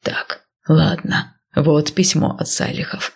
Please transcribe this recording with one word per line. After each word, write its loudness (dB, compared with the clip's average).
Так, -6
ладно, 2
вот 2
письмо 0
от -4
Салихов. -4